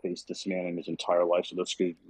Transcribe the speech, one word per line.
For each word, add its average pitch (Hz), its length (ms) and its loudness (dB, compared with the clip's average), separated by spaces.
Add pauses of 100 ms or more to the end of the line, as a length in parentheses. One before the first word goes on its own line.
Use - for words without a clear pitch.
faced 87 280 -4
this - 180 -8
man 92 200 0
in 87 100 -2
his 82 120 -6
entire 87 360 2
life, 87 220 4
so - 100 -10
this 90 180 -2
could 90 220 0 (120)